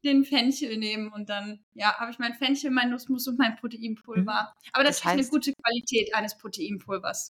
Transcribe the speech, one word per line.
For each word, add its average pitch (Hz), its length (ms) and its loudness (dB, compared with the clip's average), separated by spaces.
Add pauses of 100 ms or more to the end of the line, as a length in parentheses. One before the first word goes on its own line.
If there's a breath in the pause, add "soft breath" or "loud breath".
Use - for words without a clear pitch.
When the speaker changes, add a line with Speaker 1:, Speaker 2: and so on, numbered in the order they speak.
Speaker 1:
den 277 200 6
Fenchel 262 520 0
nehmen 214 360 -4
und 208 160 -10
dann, 208 340 -8 (100)
ja, 208 240 2
habe 233 140 -6
ich 233 80 -16
mein 233 140 -2
Fenchel, 277 380 0
mein 247 180 2
Nussmus 247 380 -4
und 254 120 -4
mein 226 160 4
Proteinpulver. 220 960 -4
Speaker 2:
Mhm. - 200 -20
Speaker 1:
Aber 262 100 4
das 285 140 4
Speaker 2:
Das - 0 -
Speaker 1:
ist - 80 -6
eine 277 160 2
Speaker 2:
heißt 262 100 0
Speaker 1:
gute 277 220 0 (100)
Qualität 233 500 0
eines 214 240 -2
Proteinpulvers. 196 960 -8